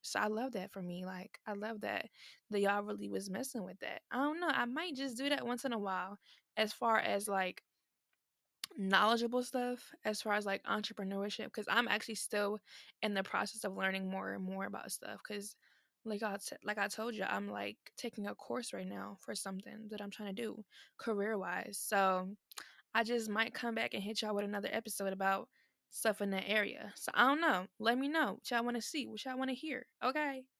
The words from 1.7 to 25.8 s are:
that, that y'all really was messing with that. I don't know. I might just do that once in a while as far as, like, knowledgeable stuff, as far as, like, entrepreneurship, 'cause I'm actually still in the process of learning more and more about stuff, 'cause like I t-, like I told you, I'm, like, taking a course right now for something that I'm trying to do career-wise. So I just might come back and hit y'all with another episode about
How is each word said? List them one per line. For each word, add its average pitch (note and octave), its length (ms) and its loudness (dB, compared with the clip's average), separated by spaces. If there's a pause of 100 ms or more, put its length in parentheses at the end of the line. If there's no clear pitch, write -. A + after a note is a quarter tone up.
that, - 280 -2 (400)
that G#3 120 2
y'all G3+ 200 6
really G#3 280 -4
was G3 200 -2
messing A3+ 340 -4
with F#3 180 -10
that. - 200 -4 (100)
I A#3 60 0
don't D4+ 220 2
know. F4 100 2
I B3 160 4
might D4+ 300 -2
just C4 220 -2
do C#4 120 0
that C4 160 2
once A#3+ 200 -2
in B3+ 60 0
a A3+ 80 0
while F#3+ 380 -2 (400)
as G#3+ 160 2
far A3+ 240 4
as, G3+ 300 2
like, F#3+ 340 0 (1120)
knowledgeable A3+ 680 6
stuff, B3 500 -2 (100)
as G#3+ 180 0
far G#3+ 120 2
as, G#3 120 2
like, G3 180 0
entrepreneurship, G3+ 880 -2
'cause - 180 -6
I'm A3+ 180 6
actually G#3 280 0
still G#3 440 0 (420)
in G#3+ 120 2
the G3 100 2
process - 400 -2
of F#3+ 140 -2
learning F#3+ 320 0
more F#3+ 240 -2
and G3 100 -4
more F#3+ 220 -2
about G3+ 260 -6
stuff, - 320 -8
'cause G#3 320 -8 (500)
like G#3+ 160 -2
I G#3 140 -2
t-, - 280 -8
like G#3 140 -2
I G3+ 120 2
told A3 260 -2
you, G3 80 -2
I'm, G3+ 240 0
like, G3+ 300 -4 (180)
taking G#3+ 320 -6
a G3+ 80 -4
course A#3 380 -4
right F#3+ 140 -6
now G3 340 -6
for A3 140 -6
something G#3 520 -8
that G#3+ 140 -8
I'm G3+ 100 -8
trying G3+ 240 -6
to A#3+ 60 -6
do G#3+ 240 -6 (320)
career-wise. G3+ 840 0
So F#3+ 560 4 (580)
I A3+ 120 4
just A3+ 240 0
might A3 240 2
come A#3 220 -2
back A3+ 180 0
and G3 100 -2
hit G#3+ 180 -2
y'all G#3+ 140 0
with G3+ 80 2
another G3+ 260 -2
episode G3+ 440 -2
about F#3+ 360 2 (420)